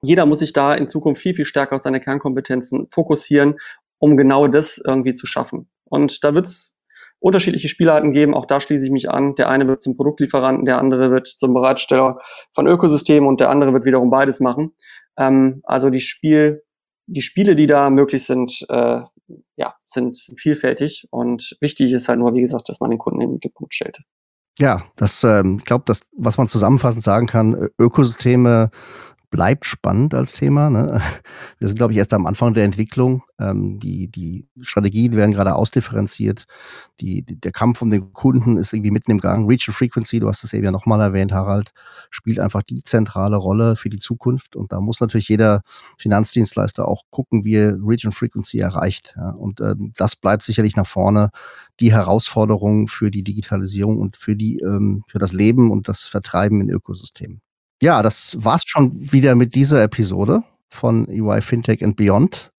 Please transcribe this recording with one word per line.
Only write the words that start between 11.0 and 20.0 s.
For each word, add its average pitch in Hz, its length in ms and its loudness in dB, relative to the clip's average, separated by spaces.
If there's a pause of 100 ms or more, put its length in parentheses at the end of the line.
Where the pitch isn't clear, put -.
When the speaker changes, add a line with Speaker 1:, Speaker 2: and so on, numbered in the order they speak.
Speaker 1:
wird 131 160 0
zum - 280 -2
Bereitsteller 127 640 2 (340)
von 143 140 0
Ökosystemen 151 600 4
und 135 140 2
der 131 80 4
andere 139 240 2
wird 127 140 2
wiederum 127 240 2
beides 135 280 2
machen. 135 340 -2 (440)
Ähm, 135 480 2
also 131 240 0
die 127 120 0
Spiel-, 151 640 0 (440)
die 143 160 -8
Spiele, 190 340 2
die 151 100 4
da 143 220 4
möglich 135 380 2
sind, 127 420 -4
äh, 120 320 -2 (560)
ja, - 160 -8 (140)
sind, 123 280 -4